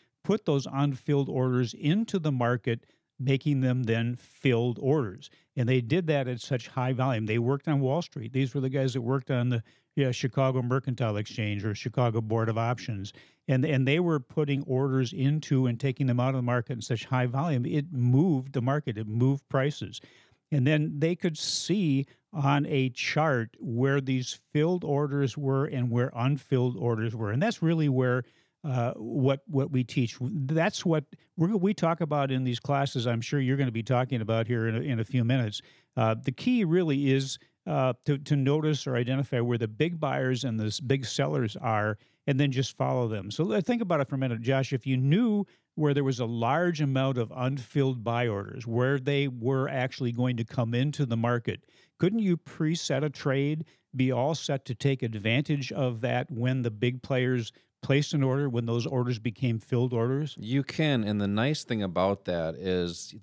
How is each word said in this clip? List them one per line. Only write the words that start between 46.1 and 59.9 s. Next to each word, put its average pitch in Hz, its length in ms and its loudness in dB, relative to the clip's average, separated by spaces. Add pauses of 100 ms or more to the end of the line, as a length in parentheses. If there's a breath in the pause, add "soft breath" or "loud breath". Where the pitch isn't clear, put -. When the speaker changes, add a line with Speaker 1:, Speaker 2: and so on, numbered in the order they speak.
Speaker 1:
a 123 60 -2
large 139 540 0
amount 135 380 0
of 113 160 -2
unfilled 131 680 -2
buy 117 240 0
orders, 101 380 -6
where 127 320 2
they 139 280 0
were 131 420 -2
actually 127 440 -2
going 123 240 0
to 113 80 -2
come 117 300 -2
into 139 300 0
the 117 120 0
market, 117 480 0 (340 soft breath)
couldn't 196 220 2
you 185 160 2
preset 156 680 -2
a 139 60 -2
trade, 143 540 -2 (300 soft breath)
be 127 180 2
all 131 220 0
set 139 320 -4
to 127 80 -6
take 135 280 0
advantage 123 720 0
of 123 300 -2
that 123 280 -2
when 127 320 0
the 117 80 -2
big 120 320 -2
players 127 500 0 (300 soft breath)
placed 143 320 2
an 143 80 2
order, 135 260 2
when 117 180 -2
those 117 200 0
orders 123 320 0
became 117 400 -2
filled 123 340 0